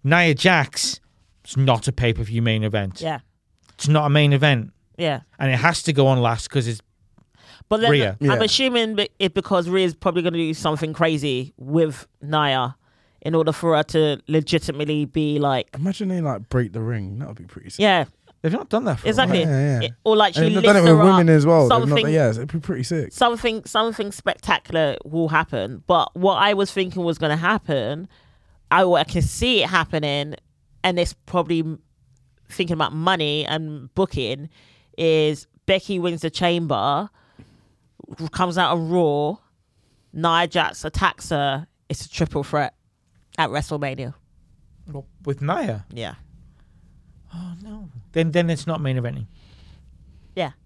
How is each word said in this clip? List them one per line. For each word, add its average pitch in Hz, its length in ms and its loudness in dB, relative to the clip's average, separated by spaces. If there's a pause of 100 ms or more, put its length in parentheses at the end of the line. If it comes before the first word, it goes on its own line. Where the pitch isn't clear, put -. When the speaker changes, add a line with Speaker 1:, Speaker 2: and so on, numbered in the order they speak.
Speaker 1:
Nia 165 300 4
Jax - 640 0 (440)
is - 120 -8
not 131 320 2
a 127 40 -2
pay-per-view 117 500 -2
main 110 200 0
event. 101 380 -4
Speaker 2:
Yeah. 156 200 -6 (540)
Speaker 1:
It's - 140 -4
not 151 180 4
a 143 40 2
main 147 240 4
event. 127 380 2 (260)
Speaker 2:
Yeah. 151 220 -2 (180)
Speaker 1:
And 135 120 0
it 127 60 2
has 156 280 2
to 165 100 0
go 135 120 4
on 131 140 4
last 117 300 0
'cause 123 180 -2
it's 110 140 -8 (880)
Speaker 2:
But 220 100 0
then 226 100 4
Speaker 1:
Rhea. 110 300 2
Speaker 2:
I'm 147 60 0
Speaker 3:
Yeah. 139 160 4
Speaker 2:
assuming 233 540 0
be-, 202 120 -2 (100)
it 190 140 0
because 180 380 0
Rhea's 185 240 2
probably 180 280 -2
gonna 170 140 -2
do 160 160 -2
something 156 400 -4
crazy 147 640 -2
with 147 500 -2 (140)
Nia 143 560 0 (460)
in 160 120 -2
order 160 180 2
for 165 220 0
her 151 100 2
to 151 340 0 (100)
legitimately 151 760 -2
be 151 320 -2
like 139 360 0
Speaker 3:
Imagine 185 340 -4
they, 180 120 -2
like, 120 300 -6
break 120 220 0
the 113 100 -6
ring. 107 380 -6
That 143 80 -10
would 117 100 -16
be 85 60 -20
pretty - 260 -20
sick. - 100 -12
Speaker 2:
Yeah. 190 240 2 (380)
Speaker 1:
They've 160 100 0
not 277 180 -6
done 214 160 0
that 156 120 -2
for - 80 -6
a 214 40 2
Speaker 2:
Exactly. 202 340 2
Speaker 1:
while. 160 60 0
Speaker 3:
Yeah, 135 320 2
yeah. 165 40 -2
Speaker 2:
It, 120 60 -8 (100)
or, 220 140 4
like, 208 180 4
she 151 60 0
Speaker 3:
And 165 80 6
they've 214 60 2
Speaker 2:
lifts 220 120 4
Speaker 3:
done 208 100 8
it 190 40 8
with 170 80 8
Speaker 2:
her 160 80 10
Speaker 3:
women 180 320 6
Speaker 2:
up. 160 80 8
Speaker 3:
as 147 100 4
well. 165 220 6
They've - 0 - (100)
not, - 100 0
Speaker 2:
Something, 151 240 2
Speaker 3:
yeah, 143 180 4
it'd 120 220 -6
be 165 60 -6
pretty 139 240 -6
sick. 151 300 -4
Speaker 2:
something, 233 520 0
something 220 460 -2
spectacular - 960 -2
will 160 240 -2
happen. 131 580 -4
But 170 300 2
what 185 260 2
I 208 100 4
was 196 200 0
thinking 180 320 -4
was 165 140 -2
gonna 151 180 0
happen, 160 720 -4 (640)
I, 180 100 6
I 175 220 4
can 170 180 -2
see 233 400 0
it 139 60 -2
happening, 151 680 -2 (480)
and 180 160 -2
it's - 140 -2 (120)
probably 165 360 -2
m-, 156 180 -6 (720)
thinking 170 260 -4
about 156 180 -2
money 156 540 -2
and 151 480 -8
booking, 139 540 -4 (500)
is 156 480 2 (200)
Becky 190 340 -2
wins 170 220 -4
the 160 80 -4
chamber, 165 800 -2 (1200)
comes 180 260 -2
out 165 180 2
on 160 140 -4
Raw, 156 460 0 (760)
Nia 170 360 2
Jax - 360 -2
attacks - 460 -2
her. 143 360 -2 (220)
It's - 180 -10
a - 40 -20
triple 151 340 -4
threat 143 300 -4 (640)
at 147 120 0
WrestleMania. 139 640 -6 (760)
Speaker 1:
Well, 143 160 -16 (180)
with 139 160 -4
Nia? 143 520 -4
Speaker 2:
Yeah. 107 220 -10 (1200)
Speaker 1:
Oh, 175 280 -12
no. 208 260 -16 (240)
Then, 165 200 0
then 170 180 2
it's 147 160 -4
not 156 140 -4
main 131 180 -2
eventing. 120 280 -6 (1080)
Speaker 2:
Yeah. 156 180 -6 (140)